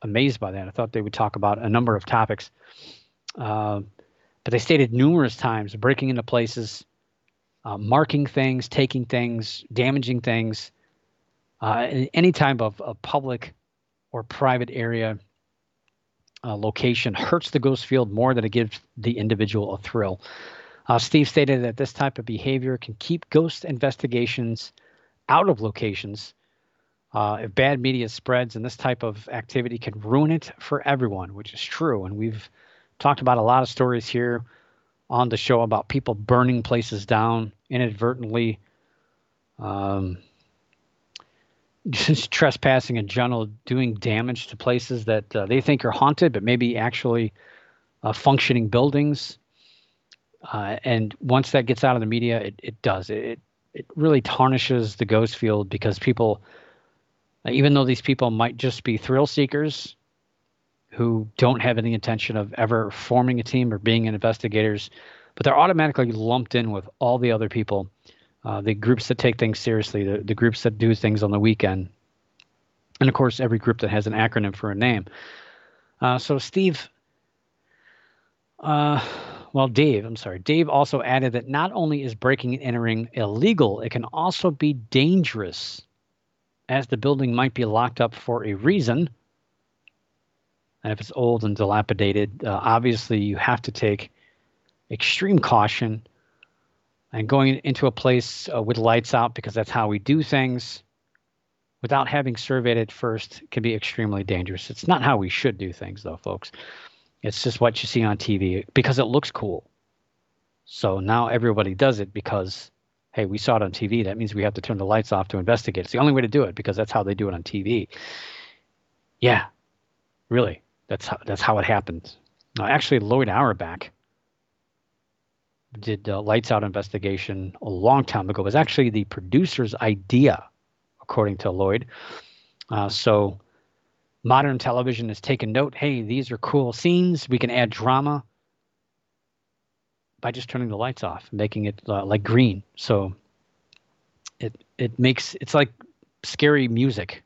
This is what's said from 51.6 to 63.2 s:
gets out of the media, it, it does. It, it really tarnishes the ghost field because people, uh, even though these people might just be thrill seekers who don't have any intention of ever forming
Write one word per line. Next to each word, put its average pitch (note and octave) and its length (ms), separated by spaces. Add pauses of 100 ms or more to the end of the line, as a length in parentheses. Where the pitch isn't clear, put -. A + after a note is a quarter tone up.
gets B2+ 180
out B2+ 100
of A#2+ 60
the A2 60
media, A#2 340
it, G2+ 220
it - 200
does. F#2+ 280
It, A#2 280 (360)
it - 200
really D3+ 260
tarnishes B2 760
the A#2 80
ghost A2 320
field G#2 320
because G2+ 320
people, A2+ 420 (1040)
uh, A#2+ 40
even C#3 240
though C#3 100
these B2+ 180
people B2+ 300
might A#2 240
just B2 260
be A2+ 140
thrill C3+ 320
seekers D3 680 (960)
who A2+ 460
don't B2 240
have A#2+ 180
any A2+ 160
intention A2 420
of G#2 180
ever A2+ 360
forming B2 480